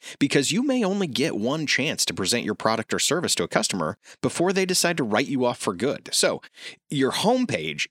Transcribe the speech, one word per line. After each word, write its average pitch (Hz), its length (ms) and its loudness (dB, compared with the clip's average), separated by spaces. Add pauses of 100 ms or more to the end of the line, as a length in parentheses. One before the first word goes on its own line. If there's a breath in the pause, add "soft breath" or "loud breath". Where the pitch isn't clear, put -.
(180 loud breath)
because 143 340 2
you 214 100 0
may 254 220 0
only 196 220 0
get 127 320 -2
one 139 280 -2
chance 147 380 0
to - 80 -2
present 98 320 0
your 101 100 -2
product 110 380 0
or 92 60 0
service 143 360 0
to 87 100 0
a - 40 -2
customer 92 480 0 (240 loud breath)
before 170 320 2
they 190 140 0
decide 175 320 2
to 143 60 0
write 107 240 2
you 127 180 0
off 120 100 0
for - 160 -2
good. 110 400 -4
So - 300 2 (480 loud breath)
your 131 220 2
homepage 107 800 0